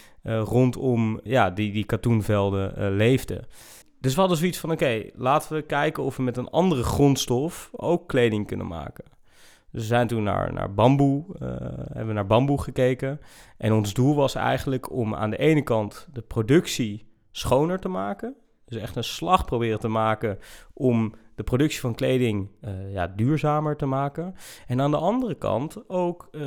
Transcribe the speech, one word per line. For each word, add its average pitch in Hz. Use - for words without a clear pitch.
eh, 113
rondom, 117
ja, 110
die, 101
die 104
katoenvelden, 101
eh, 101
leefden. 107
Dus 131
we 170
hadden 180
zoiets 175
van: 151
oké, 143
laten 143
we 156
kijken 151
of 135
we 139
met 123
een 127
andere 165
grondstof 131
ook 165
kleding 110
kunnen 95
maken. 82
Dus -
we 110
zijn 120
toen 113
naar, 95
naar 95
bamboe, 139
eh, 127
hebben 120
we 110
naar 104
bamboe 135
gekeken. 131
En 110
ons 104
doel 135
was 139
eigenlijk 127
om 110
aan 107
de 107
ene 151
kant 107
de 117
productie 113
schoner 160
te 185
maken. 202
Dus 117
echt -
een 117
slag 180
proberen 117
te 117
maken 110
om 117
de -
productie 139
van 117
kleding, 120
eh, 98
ja, 95
duurzamer 147
te 147
maken. 143
En 123
aan 143
de 147
andere 202
kant 120
ook, 175
eh, 151